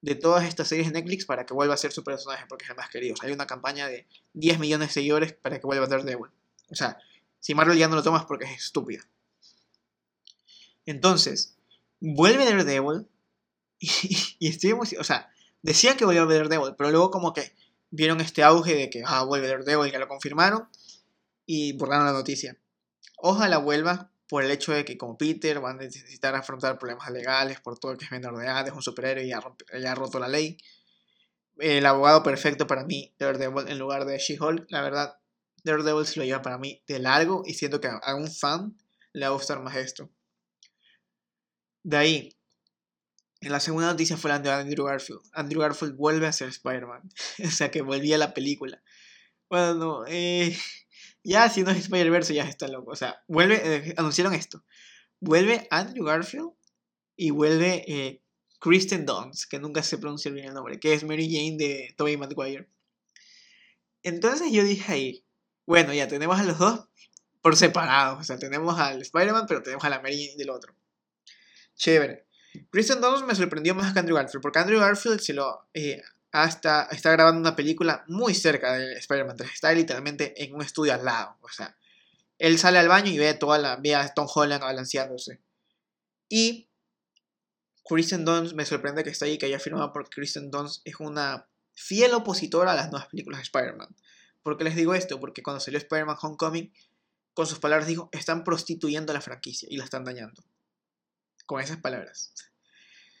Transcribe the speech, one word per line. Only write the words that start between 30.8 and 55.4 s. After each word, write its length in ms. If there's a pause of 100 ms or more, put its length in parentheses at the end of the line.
El 260
abogado 380
perfecto 440
para 180
mí, 340
Daredevil, 500
en 100
lugar 280
de 120
She-Hulk, 520
la 100
verdad, 380 (460)
Daredevil 420
se 120
lo 60
lleva 160
para 160
mí 300
de 120
largo 460
y 80
siento 260
que 100
a, 100
a 160
un 180
fan 420 (380)
le 140
va 80
a 20
gustar 240
más 160
esto. 320 (1700)
De 160
ahí, 380 (1080)
en 100
la 80
segunda 280
noticia 280
fue 140
la 80
de 120
Andrew 360
Garfield. 340 (120)
Andrew 280
Garfield 360
vuelve 300
a 60
ser 160
Spider-Man, 540 (220)
<laughs> 220
o 40
sea 200
que 120
volvía 340
a 20
la 140
película. 500 (680)
Bueno, 240
no, 320
eh, 500 (680)
ya 240
si 140
no 80
es 80
Spider-Verse 560
ya 100
está 240
loco, 240
o 40
sea, 320
vuelve, 360
eh, 320
anunciaron 380
esto. 300 (560)
Vuelve 500